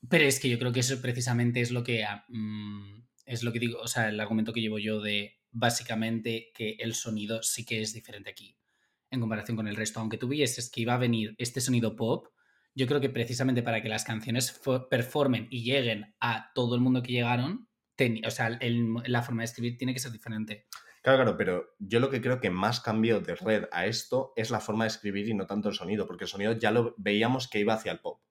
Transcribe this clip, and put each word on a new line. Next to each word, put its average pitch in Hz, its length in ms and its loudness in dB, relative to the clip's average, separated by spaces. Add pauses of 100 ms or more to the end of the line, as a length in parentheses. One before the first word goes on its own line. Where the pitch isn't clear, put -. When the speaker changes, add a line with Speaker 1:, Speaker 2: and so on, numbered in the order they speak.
Speaker 1:
pero 160 160 8
es 135 160 4
que 139 100 2
yo 120 80 2
creo 123 140 0
que 127 80 2
eso 123 200 0
precisamente 120 600 2
es 120 100 0
lo 123 140 0
que, 117 200 0
ah, 104 240 -6
mm, 104 760 -8 (240)
es 120 180 -6
lo 117 80 0
que 117 80 -2
digo, 117 200 -2
o 117 60 -8
sea, 117 220 2
el 107 100 -2
argumento 110 340 0
que 117 80 -2
llevo 107 180 -2
yo 107 220 -2
de 104 380 -2 (120)
básicamente 113 1040 -2
que 110 260 -6
el 113 140 -4
sonido 107 480 -4
sí - 220 -4
que 110 160 -4
es 110 120 -4
diferente 104 380 -14
aquí - 260 -20 (540)
en 131 100 -2
comparación 110 360 -2
con 107 120 -4
el 104 80 -6
resto. 110 240 -4
Aunque 110 180 -4
tú 123 100 -4
vieses 131 420 0
que 123 100 -6
iba 120 140 2
a 127 40 2
venir 117 400 2
este 123 220 -4
sonido 117 360 2
pop, 117 300 0 (480)
yo 131 120 2
creo 147 140 2
que 135 80 0
precisamente 123 540 0
para 113 180 0
que 110 80 -6
las 110 160 -2
canciones 117 480 -2
fo-, 127 360 -2
performen 123 600 2
y 120 120 -6
lleguen 117 580 0
a 117 340 -2
todo 123 200 2
el 120 60 2
mundo 127 220 4
que 123 100 -4
llegaron, 123 560 0 (280)
teni-, 113 300 2
o 113 40 -2
sea, 117 180 0
el, 117 460 0 (120)
la 120 160 2
forma 117 200 -4
de 117 40 -4
escribir 120 320 -4
tiene 127 160 -2
que 127 60 -8
ser - 120 -8
diferente. 110 540 -8 (360)
Speaker 2:
Claro, 135 200 8
claro, 107 140 4
pero 90 280 0 (140)
yo 104 220 2
lo 135 100 2
que 131 100 0
creo 123 200 0
que 104 100 2
más 101 300 0
cambió 110 400 2
de 87 160 -4
Red 110 340 2
a 87 160 -2
esto 120 500 -2
es 110 140 -2
la 113 100 0
forma 113 240 0
de 110 40 2
escribir 101 400 -4
y 113 60 -2
no 98 120 -2
tanto 104 220 -2
el 101 60 -2
sonido, 95 320 -2
porque 90 180 -10
el 87 40 -8
sonido 101 240 0
ya 110 200 2
lo 117 260 2
veíamos 110 500 2
que 104 120 -2
iba 110 140 4
hacia 104 180 -4
el - 80 -8
pop. - 200 -10 (100)